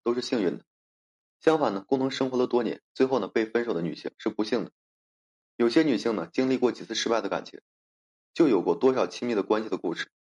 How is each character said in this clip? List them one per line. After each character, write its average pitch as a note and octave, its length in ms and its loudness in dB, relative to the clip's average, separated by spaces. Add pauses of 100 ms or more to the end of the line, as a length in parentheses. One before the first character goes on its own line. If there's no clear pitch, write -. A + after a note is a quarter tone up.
都 A#2+ 100 0
是 B2 80 -2
幸 A#2+ 200 -2
运 F2 160 0
的。 - 60 -20 (760)
相 D#3+ 200 2
反 B2 140 0
呢， F#2+ 140 -6
共 C3+ 100 0
同 C3 140 -2
生 C3 180 -2
活 B2 80 -2
了 B2 100 2
多 B2 160 2
年， A2 180 -6 (120)
最 C3 120 4
后 C3 140 2
呢， - 80 -2
被 A2+ 180 0
分 A#2+ 200 0
手 A2+ 80 -2
的 E2 80 -2
女 E2+ 140 -4
性 - 220 -10
是 - 120 -6
不 G#2+ 140 -2
幸 A2 220 -2
的。 - 60 -14 (840)
有 A#2+ 140 2
些 D#3 140 4
女 C3 160 2
性 A2+ 160 -2
呢， E2+ 180 -6
经 C3 160 0
历 C3 80 0
过 B2 140 2
几 - 120 -14
次 A2+ 120 -10
失 - 140 -4
败 A2+ 120 2
的 G2 80 -6
感 F2 160 -4
情， - 160 -20 (720)
就 E3 140 4
有 G2+ 160 4
过 F2 120 2
多 C3 180 4
少 A2+ 120 0
亲 - 220 -6
密 A#2+ 80 -2
的 G2 80 2
关 G#2+ 200 0
系 A2 60 -10
的 F#2+ 80 -2
故 E2+ 180 -4
事。 - 160 -8 (160)